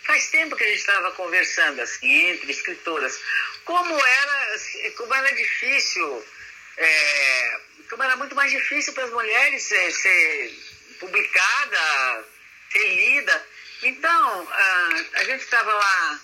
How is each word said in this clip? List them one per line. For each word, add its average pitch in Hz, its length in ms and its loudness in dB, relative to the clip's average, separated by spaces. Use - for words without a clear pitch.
faz - 260 0
tempo 311 260 0
que 226 80 -2
a 220 80 2
gente - 140 -4
tava 185 260 2
conversando, 175 680 0
assim, - 280 -2
entre 165 220 -6
escritoras. 156 680 -4
Como 349 280 2
era, 269 600 2
assim, - 360 -10
como 226 220 -6
era 269 220 0
difícil, 190 920 -2
é, 147 840 2
como 226 140 -8
era 262 120 2
muito 277 200 -8
mais 277 160 2
difícil 277 420 -2
pras 262 180 -6
mulheres 233 520 0
ser, 185 280 0
ser 160 600 2
publicada, 165 1300 0
ser - 240 2
lida. 605 500 2
Então, 262 680 2
ah, 175 520 2
a - 120 0
gente 262 200 -4
tava 226 280 2
lá 185 500 0